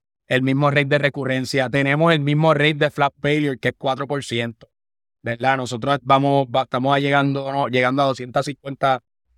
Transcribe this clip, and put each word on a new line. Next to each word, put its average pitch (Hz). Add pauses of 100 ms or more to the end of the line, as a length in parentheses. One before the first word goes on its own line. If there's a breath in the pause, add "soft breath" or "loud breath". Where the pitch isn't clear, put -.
(260)
el 131
mismo 135
rate 143
de 143
recurrencia, 131
tenemos 143
el 160
mismo 147
rate 147
de 147
flap 143
failure, 147
que -
es 123
cuatro 131
por 139
ciento, 117 (540)
¿verdad? 120
Nosotros 127
vamos, 139
va-, 131
estamos 135
llegando, 139
¿no? 139
llegando 127
a 139
doscientas 127
cincuenta 139 (360)